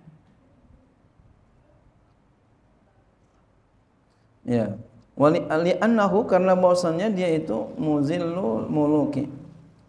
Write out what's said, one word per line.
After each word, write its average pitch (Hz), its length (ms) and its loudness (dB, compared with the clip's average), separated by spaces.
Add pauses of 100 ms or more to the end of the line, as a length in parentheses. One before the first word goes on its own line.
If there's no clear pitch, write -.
(4000)
Ya. 110 320 -2 (420)
Wali, 151 320 4
li'annahu, 190 800 0
karena 185 320 2
bahwasannya 180 560 2
dia 180 160 0
itu 160 480 -4
muzillul 156 880 -2
muluki. 147 640 0 (580)